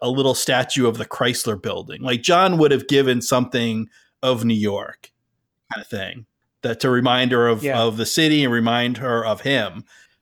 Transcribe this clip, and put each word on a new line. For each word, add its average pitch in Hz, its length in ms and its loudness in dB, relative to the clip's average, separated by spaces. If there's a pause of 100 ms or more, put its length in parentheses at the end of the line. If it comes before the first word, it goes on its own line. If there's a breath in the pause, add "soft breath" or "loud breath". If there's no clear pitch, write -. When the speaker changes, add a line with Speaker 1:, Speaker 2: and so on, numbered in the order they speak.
Speaker 1:
a 123 80 -2
little 135 240 2
statue 127 520 0
of 113 120 0
the - 80 -10
Chrysler 120 540 -4
Building, 92 420 -10
like, 127 200 -2
John 175 360 2
would 147 120 6
have 131 180 2
given 131 340 2
something 117 680 -2 (340 soft breath)
of 123 220 0
New 117 100 2
York 104 560 -4 (640)
kind 107 100 -8
of - 60 -20
thing, 98 380 -10 (360)
that 117 180 -4
to 131 100 0
remind 123 420 2
her 120 140 4
of, 113 160 2
Speaker 2:
Yeah. 135 180 0
Speaker 1:
of 113 160 0
the 113 80 -4
city 151 400 2
and 123 80 0
remind 120 460 0
her 120 260 -2
of 107 180 -2
him. 110 420 -2 (380 soft breath)